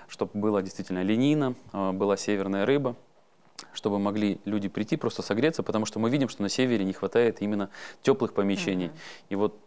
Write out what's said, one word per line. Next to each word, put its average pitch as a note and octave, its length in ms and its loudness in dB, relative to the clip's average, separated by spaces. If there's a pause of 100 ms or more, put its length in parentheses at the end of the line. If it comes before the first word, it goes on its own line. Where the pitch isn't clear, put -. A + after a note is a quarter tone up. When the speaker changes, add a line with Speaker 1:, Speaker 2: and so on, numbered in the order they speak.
Speaker 1:
чтоб - 260 -6
была G#2 280 0
действительно F#2 380 -6
оленина, B2+ 540 2 (200)
а, F#2+ 180 -2
была G2 240 0
северная G2 480 0
рыба, C3 320 0 (800)
чтобы G2+ 240 0
могли G2+ 460 0
люди G2+ 240 -2
прийти, - 280 -2
просто - 260 -2
согреться, B2+ 400 2
потому G#2+ 240 0
что - 120 -6
мы A2+ 120 2
видим, C#3 180 2
что - 140 -6
на G2+ 60 2
севере A#2+ 360 2
не F#2+ 80 2
хватает A2+ 500 2
именно G2+ 260 0 (340)
теплых A#2 320 2
помещений. F#2+ 540 0
Speaker 2:
Мгм. - 80 -16 (340)
Speaker 1:
И G2 60 -4
вот, G#2 200 0 (100)